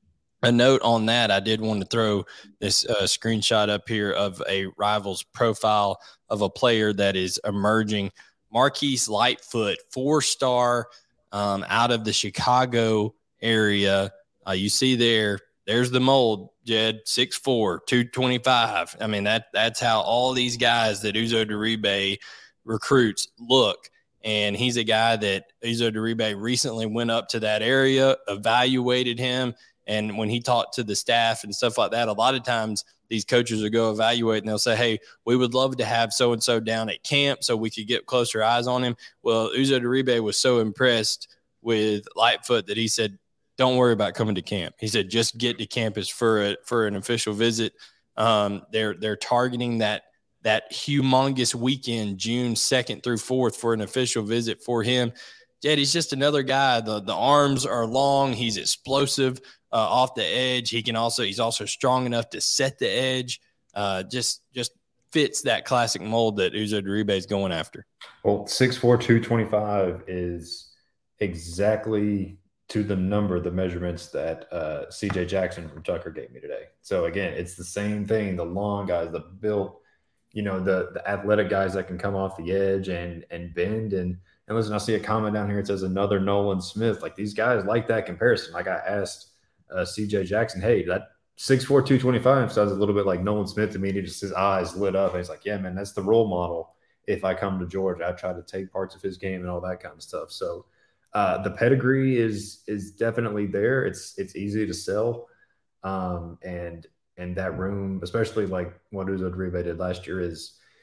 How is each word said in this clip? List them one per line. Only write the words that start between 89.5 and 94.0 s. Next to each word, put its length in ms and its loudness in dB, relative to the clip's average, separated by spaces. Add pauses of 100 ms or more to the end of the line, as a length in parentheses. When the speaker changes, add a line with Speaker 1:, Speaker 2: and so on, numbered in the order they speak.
Speaker 2:
uh, 160 -4
C 220 -4
J 160 0
Jackson, 380 -2
"Hey, 240 2
that 240 -4 (260)
six 300 2
four, 180 6
two 160 4
twenty-five 540 4
sounds 180 4
a 60 -2
little 180 2
bit 100 2
like 160 0
Nolan 280 0
Smith 240 -2
to 80 -6
me." 80 -2
And 80 -2
he 80 -4